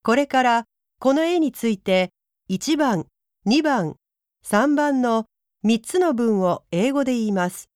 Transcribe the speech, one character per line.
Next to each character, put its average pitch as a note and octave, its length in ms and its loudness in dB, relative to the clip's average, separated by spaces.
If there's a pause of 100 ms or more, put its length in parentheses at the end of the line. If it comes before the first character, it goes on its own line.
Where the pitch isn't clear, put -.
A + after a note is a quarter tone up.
こ A3+ 140 2
れ C#4 120 0
か C4 160 0
ら A#3 200 2 (360)
こ C4+ 140 2
の D#4 100 2
絵 E4+ 180 0
に C4+ 100 0
つ - 160 -6
い G#3+ 100 0
て F#3 340 -2 (360)
一 B3+ 300 -2
番、 A#3+ 280 0 (380)
二 C4 180 2
番、 A#3+ 360 -2 (460)
三 C4+ 320 2
番 C#4+ 260 0
の A3+ 240 0 (360)
三 A3 200 0
つ - 180 -4
の E4+ 140 2
文 A3+ 260 0
を F3+ 320 -2
英 G#3 200 0
語 C#4 120 -2
で B3+ 80 -2
言 A#3 140 -2
い G#3 80 -2
ま F3+ 160 0
す。 - 260 -14